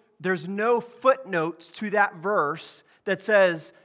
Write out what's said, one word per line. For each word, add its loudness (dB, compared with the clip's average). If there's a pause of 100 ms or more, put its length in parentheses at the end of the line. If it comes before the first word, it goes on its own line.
(200)
there's -2
no 0
footnotes -2
to -8
that 2
verse -2 (220)
that -2
says, 2 (120)